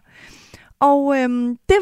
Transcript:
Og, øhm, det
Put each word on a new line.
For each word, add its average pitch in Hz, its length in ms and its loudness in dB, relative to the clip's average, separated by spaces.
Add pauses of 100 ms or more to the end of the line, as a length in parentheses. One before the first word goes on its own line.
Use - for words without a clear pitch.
(800)
Og, 277 380 2
øhm, 247 380 -4 (120)
det 381 140 4